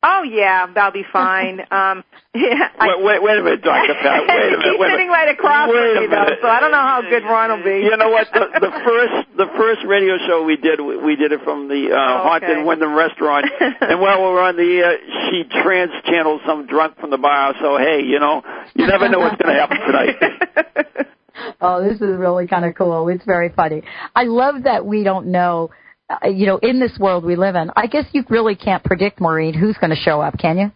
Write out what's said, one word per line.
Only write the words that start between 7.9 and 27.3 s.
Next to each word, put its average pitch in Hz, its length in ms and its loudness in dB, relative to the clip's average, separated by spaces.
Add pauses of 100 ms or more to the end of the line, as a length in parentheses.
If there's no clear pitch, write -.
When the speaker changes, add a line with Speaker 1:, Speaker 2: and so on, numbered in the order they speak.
Speaker 3:
know 220 120 4
what? 220 240 2
The, 208 220 2
Speaker 1:
<laughs> - 60 2
Speaker 3:
the 196 100 0 (160)
first, 233 500 0
the 190 220 0
first 220 260 2
radio 196 320 2 (100)
show 165 180 0
we 156 120 0
did, 151 240 0
we, 143 160 -6
we 151 200 -2
did 147 160 0
it 151 100 -4
from 147 240 -6
the, 139 240 -2
uh, - 80 4
Speaker 1:
Oh, 135 380 2
okay. 175 100 -4
Speaker 3:
Haunted 156 200 0
Wyndham 156 280 0
Restaurant. 156 560 0
Speaker 1:
<laughs> - 100 -10 (220)
Speaker 3:
And 180 180 0
while 190 220 2
we 190 80 2
were 180 100 2
on 180 160 0
the 175 60 0 (160)
air, 175 180 2 (320)
she 180 220 -4
trans-channeled 170 960 -2
some 151 200 -4
drunk 156 340 -2
from 147 100 -8
the 135 80 -2
bar. 139 420 2
So, 143 160 0
hey, 143 300 2
you 139 140 2
know, 147 220 0 (320)
you 165 120 0
never 196 220 2
know 190 100 2
what's 170 240 0
gonna 151 160 2
happen 147 220 0
tonight. - 360 0
Speaker 2:
<laughs> - 880 -4 (540)
Oh, 180 220 0
this 208 180 -2
is 196 160 -2
really 180 300 0
kinda 170 260 -2
cool. 170 360 0
It's 180 160 -4
very 175 240 0
funny. 156 340 -2 (320)
I 247 100 2
love 247 400 0
that 226 220 0
we 208 180 0
don't 190 220 -2
know. 175 440 0 (380)
Uh, - 200 -4
you 196 180 0
know, 196 120 2
in 254 220 0
this 240 180 -2
world 185 260 0
we 175 100 0